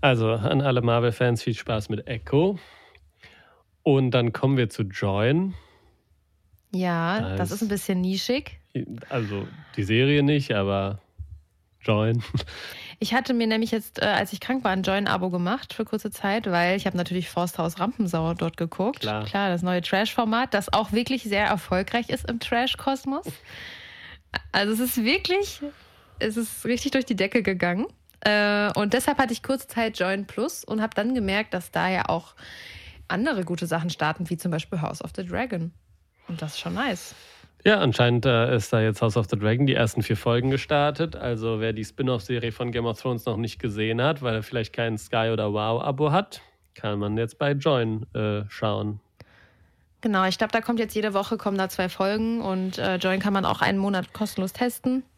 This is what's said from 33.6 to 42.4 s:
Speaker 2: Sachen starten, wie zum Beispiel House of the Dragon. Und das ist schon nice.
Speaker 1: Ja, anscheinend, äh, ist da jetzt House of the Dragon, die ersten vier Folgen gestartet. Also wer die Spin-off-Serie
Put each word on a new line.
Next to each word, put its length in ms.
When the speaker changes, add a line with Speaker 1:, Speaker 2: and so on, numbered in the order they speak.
Speaker 2:
Sachen 240
starten, 400
wie 80
zum 140
Beispiel 300
House 200
of 140
the 100
Dragon. 460
Und 140
das 140
ist 40
schon 140
nice. 420
Speaker 1:
Ja, 140
anscheinend, 460
äh, 300
ist 160
da 100
jetzt 200
House 160
of 120
the 80
Dragon, 300
die 80
ersten 260
vier 140
Folgen 340
gestartet. 680
Also 420
wer 140
die 100
Spin-off-Serie 680